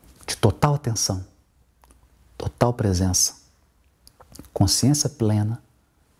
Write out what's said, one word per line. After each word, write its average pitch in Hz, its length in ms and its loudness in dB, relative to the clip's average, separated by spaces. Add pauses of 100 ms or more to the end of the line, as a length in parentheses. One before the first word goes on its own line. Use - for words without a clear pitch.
(260)
de - 100 -8
total 147 380 0
atenção, 104 500 -4 (1120)
total - 380 0
presença, 92 600 0 (1160)
consciência 120 560 2
plena 107 540 0 (580)